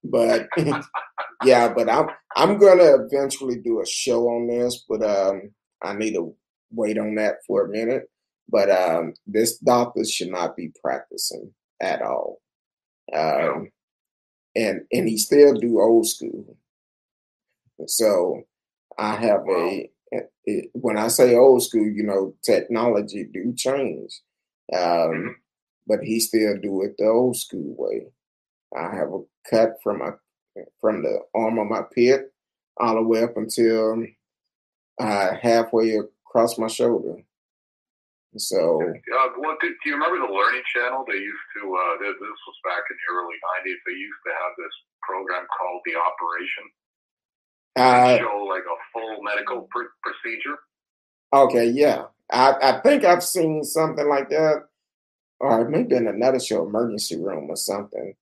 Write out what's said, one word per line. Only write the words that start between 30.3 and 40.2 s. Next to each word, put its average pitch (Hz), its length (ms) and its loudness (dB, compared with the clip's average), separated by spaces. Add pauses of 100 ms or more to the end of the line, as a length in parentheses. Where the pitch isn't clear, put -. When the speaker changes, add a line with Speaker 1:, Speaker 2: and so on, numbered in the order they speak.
Speaker 1:
from 104 240 -2
the - 160 -2 (160)
arm 113 240 -2
of 104 80 -2
my 104 140 -4 (120)
pit 127 400 2 (440)
all 113 180 0
the 113 80 0
way 113 200 2
up 117 140 -4
until, 113 680 0 (920)
uh, 101 420 -2
halfway 113 560 2
across - 600 -2
my 113 100 -4
shoulder. 120 500 -2 (1200)
So 85 420 0
Speaker 2:
Yeah, 120 480 -2 (120)
well, 156 200 -4
do, 170 80 -2
do - 220 -8
you 143 60 -4
remember 156 300 -2